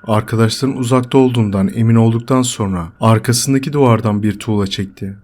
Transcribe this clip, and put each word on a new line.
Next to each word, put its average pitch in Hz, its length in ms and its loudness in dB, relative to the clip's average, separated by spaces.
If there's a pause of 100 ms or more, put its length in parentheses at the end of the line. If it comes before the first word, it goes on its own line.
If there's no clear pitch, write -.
arkadaşların 113 720 0
uzakta 127 420 0
olduğundan 107 560 2
emin 113 200 2
olduktan 117 480 2
sonra 95 580 -4
arkasındaki 120 720 0
duvardan 113 500 2
bir 104 160 -2
tuğla 104 280 -2
çekti. 98 580 -10